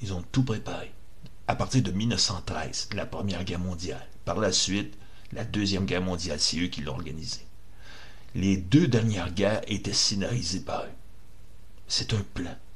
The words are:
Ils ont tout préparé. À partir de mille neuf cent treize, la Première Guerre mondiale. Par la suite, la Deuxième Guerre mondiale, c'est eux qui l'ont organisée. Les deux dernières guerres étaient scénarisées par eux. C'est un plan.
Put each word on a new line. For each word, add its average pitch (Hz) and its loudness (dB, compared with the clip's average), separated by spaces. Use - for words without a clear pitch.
Ils 95 -2
ont 87 -2
tout 135 6
préparé. 113 -2
À 113 2
partir 107 4
de 90 0
mille 107 2
neuf 98 4
cent 90 2
treize, - -4
la 92 -2
Première 90 -2
Guerre 87 -2
mondiale. 87 -4
Par 90 0
la 104 4
suite, - 2
la 107 -4
Deuxième 98 2
Guerre 92 2
mondiale, 90 0
c'est - 2
eux 90 2
qui 78 -6
l'ont 73 -4
organisée. 80 -6
Les 95 6
deux 131 6
dernières 107 4
guerres 98 4
étaient 98 -2
scénarisées 92 2
par - -2
eux. - -8
C'est - 0
un 101 2
plan. - -4